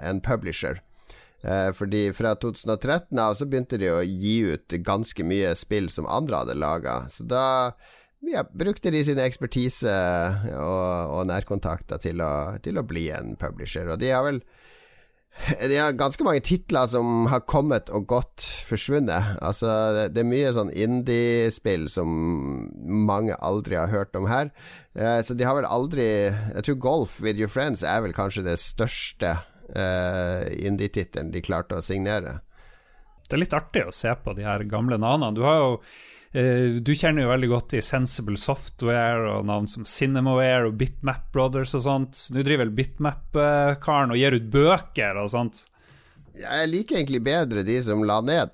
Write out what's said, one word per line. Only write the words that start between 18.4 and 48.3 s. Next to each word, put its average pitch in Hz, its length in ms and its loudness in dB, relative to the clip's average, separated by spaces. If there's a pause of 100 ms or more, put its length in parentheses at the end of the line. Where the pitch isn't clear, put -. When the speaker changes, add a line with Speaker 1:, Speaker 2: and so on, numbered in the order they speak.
Speaker 1:
forsvunnet. 104 720 0
Altså, 104 300 -2 (260)
det, 107 80 2 (140)
det 117 80 2
er - 20 0
mye 131 240 2
sånn 110 240 0
indie-spill 117 1120 2
som 82 220 -2 (960)
mange 104 320 0
aldri 95 400 -2
har 80 80 0
hørt 101 320 -2
om 98 80 -2
her. 139 240 0 (400)
Eh, 117 320 0
så 123 160 -4
de 123 80 2
har 131 80 2
vel 143 160 0
aldri, 127 380 0 (180)
jeg 107 400 -2
tror 135 160 0
Golf 127 400 0
With 107 160 0
Your 110 80 2
Friends 127 400 -2
er 101 160 2
vel 95 140 -2
kanskje 98 320 -2
det 85 100 2
største, - 800 -2 (320)
eh, 90 800 0 (160)
indie-titelen 98 640 -2
de 87 140 -6
klarte 90 320 -2
å 87 80 -6
signere. 95 540 -2 (920)
Speaker 2:
Det 139 80 0
er 165 80 2
litt - 100 -4
artig 156 300 0
å 90 100 -6
se - 220 2
på - 180 -8
de 101 80 -6
her 104 240 -2
gamle 110 320 0
navnene. 117 380 2
Du 120 80 2
har 156 160 6
jo 127 140 2 (540)
eh, 123 480 2
du 120 160 0
kjenner 156 300 2
jo 120 80 2
veldig 127 180 2
godt 120 240 0
til - 80 2
Sensible 127 560 0
Software 117 920 0
og 104 180 -2
navn 104 220 0
som 110 180 -6
Cinemaware 127 800 4
og 110 80 -4
Bitmap 131 560 -4
Brothers 131 400 0
og 135 140 2
sånt. 135 420 -2
Nå 135 160 0
driver 139 220 4
vel 107 100 -2
Bitmap, 143 560 -2
eh, 147 480 4
karen 139 320 2
og 120 60 4
gir 131 180 6
ut 113 160 -2
bøker 139 640 4
og 104 160 -2
sånt. 120 300 -2 (760)
Speaker 1:
Jeg 143 320 -2
liker 208 300 0
egentlig 135 260 0
bedre 131 400 2
de 117 160 2
som 107 240 2
la 104 160 4
ned. 143 320 0